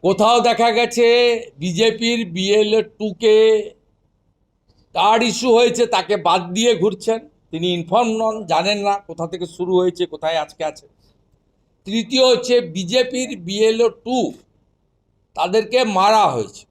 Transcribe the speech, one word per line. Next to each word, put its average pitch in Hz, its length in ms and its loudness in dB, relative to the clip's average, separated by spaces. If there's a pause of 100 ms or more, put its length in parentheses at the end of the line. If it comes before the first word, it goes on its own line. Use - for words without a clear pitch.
কোথাও 208 320 4 (120)
দেখা 233 300 2
গেছে 233 280 0 (560)
বিজেপির 220 580 0 (140)
বিএলও 208 460 2 (180)
টুকে 214 380 2 (1600)
কার 214 340 2
ইস্যু 226 280 -4
হয়েছে 233 280 2 (100)
তাকে 190 200 0 (120)
বাদ 180 160 2 (140)
দিয়ে 233 160 2 (100)
ঘুরছেন, 220 380 -2 (300)
তিনি 165 160 -6 (120)
ইনফর্ম 196 320 0 (100)
নন, 220 140 -2 (180)
জানেন 185 340 0
না 202 80 0 (140)
কোথা 165 240 -8
থেকে 180 140 -10 (100)
শুরু 180 240 -4
হয়েছে, 180 220 -2 (100)
কোথায় 160 320 -4
আজকে - 260 -12
আছে। - 160 -20 (1000)
তৃতীয় 226 440 0
হচ্ছে 247 240 2 (200)
বিজেপির 247 560 -4 (160)
বিএলও 220 420 0 (160)
টু 254 140 -4 (1160)
তাদেরকে 220 420 -2 (200)
মারা 208 260 4 (100)
হয়েছে। 107 360 -8